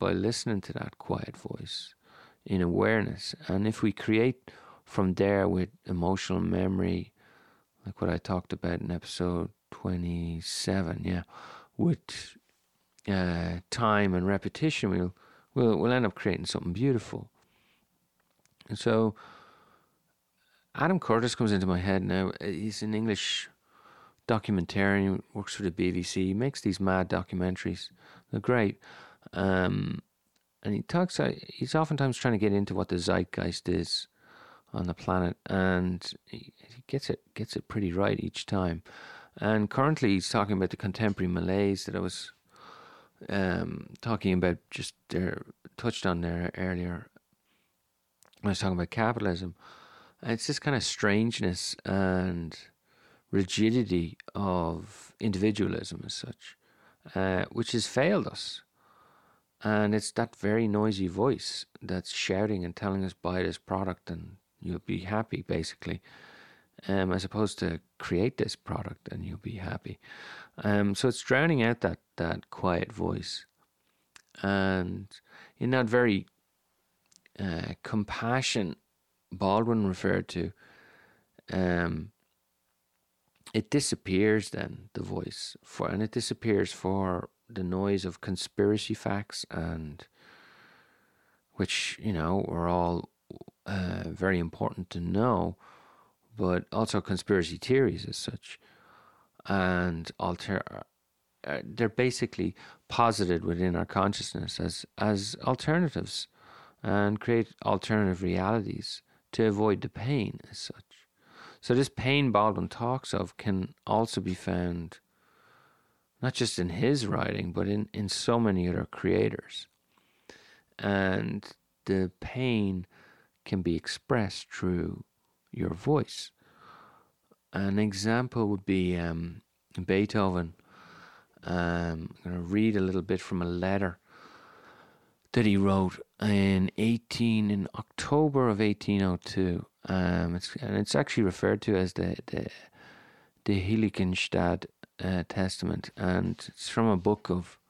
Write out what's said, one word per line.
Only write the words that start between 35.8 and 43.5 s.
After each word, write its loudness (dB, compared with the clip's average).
he, -16
he -20
gets -4
it, -4
gets -8
it -6
pretty -2
right 2
each -8
time. 0
And 2
currently 2
he's 2
talking 2
about 2
the -8
contemporary -2
malaise 0
that -6
I -2
was -6
um, -2